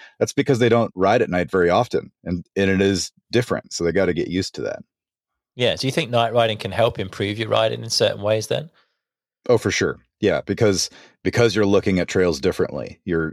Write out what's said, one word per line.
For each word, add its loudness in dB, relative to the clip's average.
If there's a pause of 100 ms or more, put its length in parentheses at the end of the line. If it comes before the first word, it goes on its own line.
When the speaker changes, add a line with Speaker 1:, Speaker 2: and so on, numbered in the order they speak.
(180)
Speaker 1:
that's -2
because 0
they 4
don't 2
ride 2
at 0
night -2
very 4
often, 0 (120)
and, -6 (120)
and 2
it 2
is 0 (200)
different. -2
So -4
they 2
gotta 2
get -4
used -4
to -8
that. -8 (760)
Speaker 2:
Yeah. 0
Do -6
you -2
think -4
night 0
riding 2
can -8
help 0
improve -4
your -4
riding 0
in -12
certain 0
ways -2
then? -6 (760)
Speaker 1:
Oh, 4
for -2
sure. -2 (220)
Yeah, 0
because, 0 (340)
because 2
you're 4
looking 2
at 0
trails 0
differently, -4
you're, -2